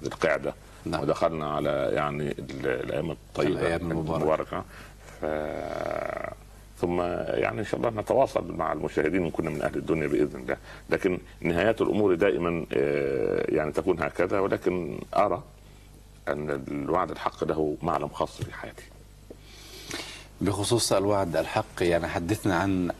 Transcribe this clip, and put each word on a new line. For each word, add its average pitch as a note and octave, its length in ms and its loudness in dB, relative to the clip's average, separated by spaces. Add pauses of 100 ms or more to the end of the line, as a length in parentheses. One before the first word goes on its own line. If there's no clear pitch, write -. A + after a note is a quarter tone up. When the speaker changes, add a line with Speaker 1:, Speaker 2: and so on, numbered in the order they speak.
Speaker 1:
ذي C2+ 40 -4
القعدة، C#2 480 0 (300)
Speaker 2:
نعم. D#2+ 180 -2
Speaker 1:
ودخلنا D#2 480 2
على، C#2+ 420 2
يعني، D2 380 0
ال-، C2+ 360 -6
الأيام C#2 440 0
الطيبة D2+ 500 0
Speaker 2:
الأيام E2 300 0
المباركة. D#2+ 260 0
Speaker 1:
المباركة. D#2 480 0 (560)
ف-، D#2 1120 -4 (460)
ثم، F2 200 2
يعني، F2 600 0
إن G#2 40 -2
شاء - 160 -2
الله A2+ 200 0
نتواصل G2+ 520 2
مع D#2+ 200 -2
المشاهدين D#2 520 2
إن D#2 60 0
كنا D#2+ 200 -2
من D2+ 120 -2
أهل D2 140 0
الدنيا D2+ 300 0
بإذن C#2+ 340 2
الله، B1+ 160 -4 (340)
لكن F2 280 2 (220)
نهايات F2 400 4
الأمور G2+ 340 4
دائمًا، E2+ 580 2
آه، C2+ 760 2
يعني D2+ 240 2
تكون E2 300 2
هكذا، F#2+ 380 2
ولكن F#2 600 0 (160)
أرى F#2 260 4 (840)
أن D2 400 -2
الوعد D2+ 420 0
الحق - 340 -4
له D#2 380 0
معلم D2+ 260 0
خاص - 340 -4
في - 100 -10
حياتي. - 320 -12 (1600)
Speaker 2:
بخصوص G2+ 520 2
الوعد G2 440 4
الحق، - 460 0
يعني E2+ 260 4
حدثنا F#2 480 0
عن F2+ 440 2